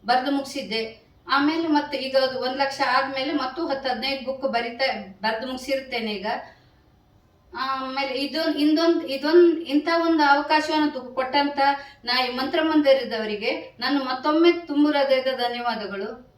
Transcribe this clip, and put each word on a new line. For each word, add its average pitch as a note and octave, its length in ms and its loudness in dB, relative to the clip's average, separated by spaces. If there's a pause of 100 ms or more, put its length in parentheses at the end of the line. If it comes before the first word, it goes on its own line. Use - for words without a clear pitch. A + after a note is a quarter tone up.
ಬರ್ದು B3+ 260 2
ಮುಗಿಸಿದ್ದೆ. A3+ 720 -6 (240)
ಆಮೇಲೆ D4+ 400 2
ಮತ್ತೆ D4 300 0
ಈಗ C4 180 -4
ಅದು B3+ 240 2
ಒಂದು C4 180 -2
ಲಕ್ಷ C#4 300 -2
ಆದ್ಮೇಲೆ C4+ 460 0
ಮತ್ತೂ D4 340 -4
ಹತ್ತು C4+ 220 -4
ಹದಿನೈದು B3+ 360 -4
ಬುಕ್ C4 280 -4
ಬರಿತಾ, A#3+ 320 -2 (360)
ಬರ್ದು A3+ 260 -4
ಮುಗಿಸಿರ್ತೇನೆ B3+ 680 -4
ಈಗ. G3 120 -8 (1300)
ಆಮೇಲೆ C4 600 -4
ಇದೊಂದ್, D4 380 -2
ಇಂದೊಂದ್, D#4 460 2
ಇದೊಂದ್, D#4 560 4
ಇಂಥ D4 360 0
ಒಂದು E4 280 4
ಅವಕಾಶವನ್ನು D4+ 680 2
ತು-, B3+ 220 -10
ಕೊಟ್ಟಂತ C#4+ 460 0 (460)
ನಾ B3 200 0
ಈ B3 60 -4
ಮಂತ್ರ C#4 300 -2
ಮಂದಿರದವರಿಗೆ B3+ 1160 0
ನಾನು C4+ 240 0
ಮತ್ತೊಮ್ಮೆ D4+ 480 4
ತುಂಬು D4 380 2
ಹೃದಯದ C4 480 2
ಧನ್ಯವಾದಗಳು. A#3 1000 -6